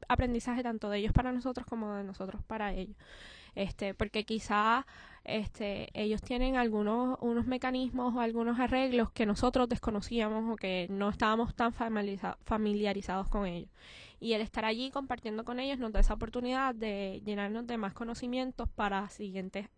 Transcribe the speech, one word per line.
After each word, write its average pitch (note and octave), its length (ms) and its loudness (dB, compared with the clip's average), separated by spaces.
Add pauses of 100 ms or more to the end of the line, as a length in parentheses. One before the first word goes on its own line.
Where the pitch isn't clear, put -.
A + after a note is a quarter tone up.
aprendizaje B3 540 2
tanto A3+ 280 -2
de G#3 80 0
ellos G#3+ 140 2
para B3+ 200 6
nosotros B3+ 340 -4
como A3 300 -4
de G3+ 80 -6
nosotros F#3+ 400 -8
para G#3+ 280 -2
ellos. F#3+ 240 -6 (580)
Este, G3 380 -2
porque G#3 320 -2
quizá, A3 640 2 (380)
este, G#3+ 680 -4
ellos G#3+ 300 0
tienen B3+ 340 2
algunos, A#3 640 2
unos A#3 260 2
mecanismos B3+ 680 0
o B3 60 0
algunos A#3 400 2
arreglos B3 500 4
que - 160 2
nosotros B3 420 4
desconocíamos A3 840 0
o - 40 0
que F#3 340 -2
no G3 200 0
estábamos A3+ 460 2
tan A#3+ 160 2
familiariza-, G#3 720 -2
familiarizados G#3 840 0
con G3+ 180 2
ellos. F3 240 -6 (500)
Y A3+ 140 0
el G#3+ 80 2
estar A3 220 -2
allí A3+ 280 0
compartiendo A#3+ 520 -4
con B3 140 -4
ellos C4+ 200 -2
nos A#3 140 -2
da G3+ 60 2
esa - 160 8
oportunidad B3 580 0
de G3+ 520 -4
llenarnos G#3 420 -2
de A#3 120 -4
más G3 160 -4
conocimientos B3 760 -4
para G3 400 0
siguientes F#3+ 680 -6